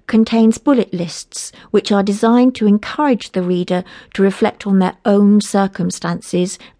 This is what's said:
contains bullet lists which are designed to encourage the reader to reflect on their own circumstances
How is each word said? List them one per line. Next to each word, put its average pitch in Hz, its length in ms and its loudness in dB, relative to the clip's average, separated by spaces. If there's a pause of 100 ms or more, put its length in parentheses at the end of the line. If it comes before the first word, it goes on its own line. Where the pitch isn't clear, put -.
contains 226 500 2
bullet 254 360 0
lists - 580 -10 (180)
which 202 220 -2
are 202 100 2
designed 226 540 2
to 220 100 -2
encourage 214 680 0
the 185 100 -4
reader 180 400 -2 (300)
to 196 100 0
reflect 196 420 -2
on 196 140 2
their 185 240 0
own 202 380 4
circumstances 180 1160 -4 (220)